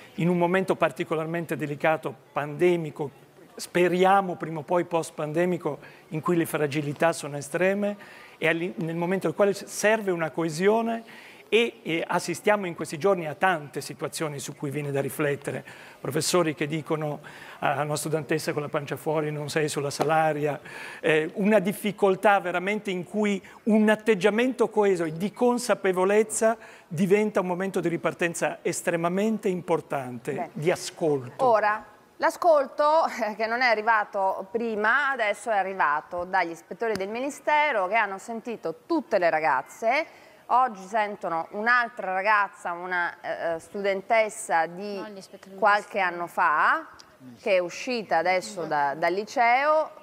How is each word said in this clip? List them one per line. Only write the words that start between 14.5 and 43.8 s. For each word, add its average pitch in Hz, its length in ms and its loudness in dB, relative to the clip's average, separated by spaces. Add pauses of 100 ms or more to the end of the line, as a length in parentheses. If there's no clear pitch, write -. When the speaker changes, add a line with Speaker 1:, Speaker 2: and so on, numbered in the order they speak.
Speaker 1:
cui 147 140 -6
viene 143 200 -4
da 139 120 0
riflettere. 139 640 -4 (340)
Professori 160 560 0
che 160 100 -2
dicono 151 540 -4 (400)
alla 147 240 0
nostra 151 260 -4
studentessa 156 440 -2
con 147 80 -2
la 143 80 -8
pancia 147 260 -4
fuori: 151 380 -2
"Non 147 160 -6
sei 151 180 0
sulla 143 220 -4
salaria", 147 680 2 (440)
eh, 156 320 2
una 214 260 4
difficoltà 196 800 2
veramente 180 500 -2
in 180 140 -4
cui 202 400 -2 (200)
un 214 260 4
atteggiamento 214 800 2
coeso 196 340 2
e 160 80 -2
di 170 220 -4
consapevolezza 220 1200 2 (320)
diventa 202 540 2
un 180 60 -4
momento 185 340 -2
di 170 80 -2
ripartenza 165 720 -2
estremamente 185 880 0
importante, 151 840 -4
Speaker 2:
Beh. 160 220 -6
Speaker 1:
di 160 180 0
ascolto. 147 760 -2
Speaker 2:
Ora, 214 380 4 (320)
l'ascolto, 302 920 2
eh, 220 280 -4
che 220 100 0
non 233 160 -2
è 254 60 4
arrivato 208 840 2
prima, 233 580 0
adesso 233 420 -2
è 208 60 2
arrivato 180 680 0
dagli 180 280 0
ispettori 202 420 -6
del 196 160 -4
Ministero 262 800 0
che 208 60 0
hanno 202 220 0
sentito 208 680 -8
tutte 285 340 0
le 175 100 4
ragazze. 160 760 0 (480)
Oggi 233 320 2
sentono 196 680 -4
un'altra 220 600 0
ragazza, 196 640 0
una, 175 420 -4 (400)
eh, 165 40 -8
studentessa 196 1080 -2